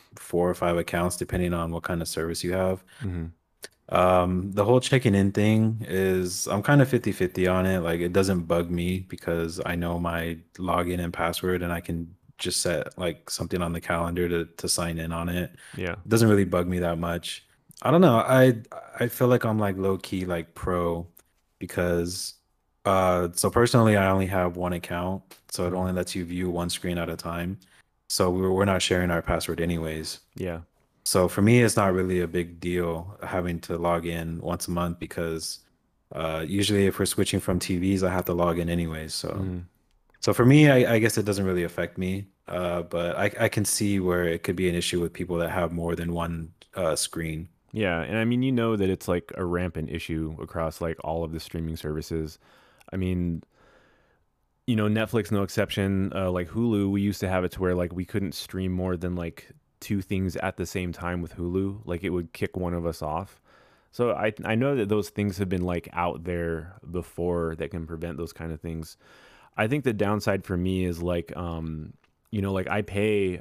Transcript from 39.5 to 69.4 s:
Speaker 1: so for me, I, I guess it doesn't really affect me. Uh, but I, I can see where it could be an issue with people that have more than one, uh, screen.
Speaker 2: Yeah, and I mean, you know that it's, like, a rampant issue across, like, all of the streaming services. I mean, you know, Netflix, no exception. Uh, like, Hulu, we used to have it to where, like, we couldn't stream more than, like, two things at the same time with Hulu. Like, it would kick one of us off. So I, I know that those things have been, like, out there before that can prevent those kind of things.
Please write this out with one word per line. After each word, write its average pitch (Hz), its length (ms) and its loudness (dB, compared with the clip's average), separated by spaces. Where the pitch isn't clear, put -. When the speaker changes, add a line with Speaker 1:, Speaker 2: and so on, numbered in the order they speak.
Speaker 1:
so 107 140 2
for 120 140 6
me, 147 200 10
I, 123 280 6
I - 20 4
guess 110 220 2
it 101 60 -2
doesn't 101 200 0
really 90 180 2
affect 85 360 -4
me. 95 260 -4
Uh, 87 340 -2
but 85 380 -4
I, 98 200 0
I 113 100 2
can 104 160 0
see 101 340 0
where 90 240 2
it 82 180 0
could 92 140 -2
be 90 120 0
an 87 60 2
issue 87 260 -2
with 82 140 -2
people 87 240 -4
that 82 140 -2
have 87 200 -2
more 85 240 -2
than 85 160 -4
one, 85 420 -4
uh, 80 220 0
screen. 80 540 -6
Speaker 2:
Yeah, 92 280 0
and 78 160 -4
I 113 80 2
mean, 123 180 2
you 135 80 2
know 117 240 2
that 95 140 2
it's, 92 180 -2
like, 87 280 -2
a 95 100 -4
rampant 87 440 -2
issue 80 520 -4
across, 82 400 -6
like, 82 240 -4
all 82 180 -2
of 80 80 -6
the 80 80 -8
streaming 80 380 -6
services. 80 600 -6
I 95 60 -6
mean, 90 460 -2
you 120 80 2
know, 107 140 2
Netflix, 110 420 0
no 101 120 2
exception. 98 720 0
Uh, 92 180 -2
like, 90 180 -2
Hulu, 104 420 0
we 101 80 0
used 101 220 -2
to 98 80 -2
have 92 160 0
it 87 80 -6
to 95 80 -8
where, 90 120 2
like, 87 200 -2
we 90 100 -6
couldn't 95 300 -4
stream 92 400 -6
more 92 240 -2
than, 90 180 -4
like, 85 360 -10
two 101 220 -2
things 92 340 -2
at - 220 -4
the 90 80 -6
same 90 260 -4
time 87 300 -6
with 80 160 -10
Hulu. 98 480 -4
Like, 87 180 -6
it 95 60 -2
would 87 240 -4
kick - 240 -6
one 87 160 -2
of 85 120 -4
us 82 160 -4
off. 80 380 -6
So 120 180 2
I, 101 220 0
I 110 120 0
know 135 200 2
that 104 140 0
those 104 180 0
things 101 300 -2
have 98 100 -2
been, 90 160 0
like, 87 300 -4
out 85 320 -4
there 85 480 -4
before 85 640 -4
that 80 160 -8
can 82 160 -8
prevent 82 300 -8
those 82 160 -8
kind 82 180 -10
of 78 80 -10
things. 82 380 -10